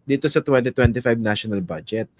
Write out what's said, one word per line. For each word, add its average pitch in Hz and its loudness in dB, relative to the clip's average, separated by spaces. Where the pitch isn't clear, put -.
dito 139 0
sa 143 0
twenty 127 2
twenty-five 120 2
national 104 -2
budget. 90 -6